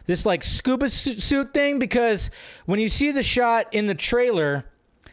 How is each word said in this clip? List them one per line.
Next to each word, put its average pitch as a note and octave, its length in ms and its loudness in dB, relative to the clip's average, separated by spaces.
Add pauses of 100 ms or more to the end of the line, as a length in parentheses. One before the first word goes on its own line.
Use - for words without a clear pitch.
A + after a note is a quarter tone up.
this, F3 200 -2
like, F#3 180 2
scuba B3+ 460 0
su-, A3 300 -4
suit C#4 340 -2
thing, C#4+ 240 2
because A#3 540 0 (340)
when G3+ 140 0
you A3 80 2
see C#4+ 240 0
the C4+ 120 0
shot A#3 500 2
in G#3 140 0
the G3 80 -2
trailer, E3+ 680 0 (500)